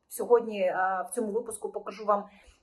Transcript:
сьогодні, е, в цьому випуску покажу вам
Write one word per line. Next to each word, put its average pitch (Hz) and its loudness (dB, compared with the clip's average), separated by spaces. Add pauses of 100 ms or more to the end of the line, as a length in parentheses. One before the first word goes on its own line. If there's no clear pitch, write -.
сьогодні, 220 2
е, 185 0
в - -12
цьому 220 -2
випуску 220 -6
покажу 214 -10
вам 202 2 (360)